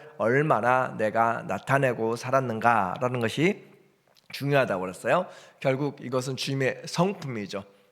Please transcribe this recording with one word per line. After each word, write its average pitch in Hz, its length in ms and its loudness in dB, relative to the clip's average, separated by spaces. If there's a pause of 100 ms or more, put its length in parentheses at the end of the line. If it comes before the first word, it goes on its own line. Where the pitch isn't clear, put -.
(160)
얼마나 127 800 2
내가 113 500 0
나타내고 117 680 0
살았는가라는 120 1040 0
것이 139 460 0 (680)
중요하다고 131 480 0
그랬어요. 113 460 0 (340)
결국 139 400 -2
이것은 127 360 -4
주님의 135 500 -2
성품이죠. 127 800 -4 (280)